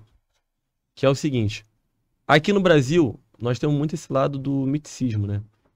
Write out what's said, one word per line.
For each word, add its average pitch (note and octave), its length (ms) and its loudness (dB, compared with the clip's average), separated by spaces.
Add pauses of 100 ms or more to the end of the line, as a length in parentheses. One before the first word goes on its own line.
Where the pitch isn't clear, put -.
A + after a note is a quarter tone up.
(960)
Que - 100 -2
é C3+ 40 6
o C#3 60 2
seguinte: A#2+ 500 -4 (600)
aqui D3+ 280 4
no G3 80 2
Brasil, D3+ 580 2 (180)
nós B2 220 -4
temos D3+ 160 0
muito D3+ 180 -2
esse - 180 -10
lado C#3 280 -2
do C3+ 260 -4
miticismo, B2+ 640 -4
né? G2+ 160 -4 (320)